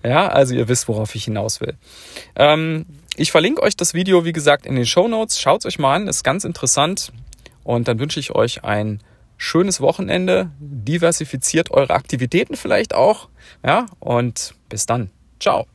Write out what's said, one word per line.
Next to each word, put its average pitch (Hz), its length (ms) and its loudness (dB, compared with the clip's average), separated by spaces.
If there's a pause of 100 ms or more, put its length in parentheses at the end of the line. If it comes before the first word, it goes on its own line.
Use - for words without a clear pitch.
Ja, 151 240 4
also 131 260 4
ihr 120 140 0
wisst, 123 180 0
worauf 110 280 -4
ich 104 100 -8
hinaus 107 360 -4
will. - 160 -8 (600)
Ähm, 156 500 2 (300)
ich - 160 0
verlinke 190 300 4
euch - 140 2
das - 160 -2
Video, 180 320 2
wie 165 80 -2
gesagt, 147 340 2
in 135 100 -4
den 120 100 0
Shownotes. 220 540 0
Schaut's 156 260 2
euch - 120 -6
mal 143 180 2
an, 202 100 -2
ist - 160 -4
ganz 135 220 -2
interessant. - 680 -2 (520)
Und 120 240 0
dann 113 100 0
wünsche 147 220 -4
ich - 140 -10
euch - 280 0
ein 104 380 -4 (360)
schönes 185 440 0
Wochenende. 185 680 0 (100)
Diversifiziert 147 1120 -2
eure 139 220 4
Aktivitäten 127 600 -2
vielleicht - 380 -2
auch. 185 340 2 (360)
Ja, 196 220 2 (120)
und 120 560 -4 (140)
bis - 180 -6
dann. 113 240 -4 (300)
Ciao. - 340 0